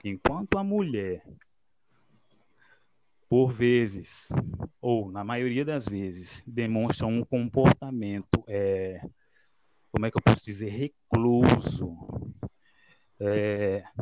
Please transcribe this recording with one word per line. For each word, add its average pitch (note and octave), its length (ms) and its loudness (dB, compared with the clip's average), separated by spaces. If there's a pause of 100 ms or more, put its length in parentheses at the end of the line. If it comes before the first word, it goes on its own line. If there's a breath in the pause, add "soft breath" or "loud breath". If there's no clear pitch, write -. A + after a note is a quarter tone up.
Enquanto F3+ 560 -2
a G3 60 -2
mulher, C3 580 -2 (2000)
por B2+ 240 6
vezes, A#2 760 0 (520)
ou A2+ 320 0
na G2+ 100 -8
maioria A#2+ 420 -2
das D3 220 -4
vezes, F#2+ 600 -8
demonstra A#2 600 -2
um A#2 160 0
comportamento, A#2+ 1200 2
é, F#2+ 560 0 (920)
como A2 140 0
é A2+ 40 -2
que - 60 -8
eu - 60 2
posso G#2+ 220 6
dizer, G#2 260 -8
recluso, A#2 1200 2 (1300)
é, G#2 640 0 (180)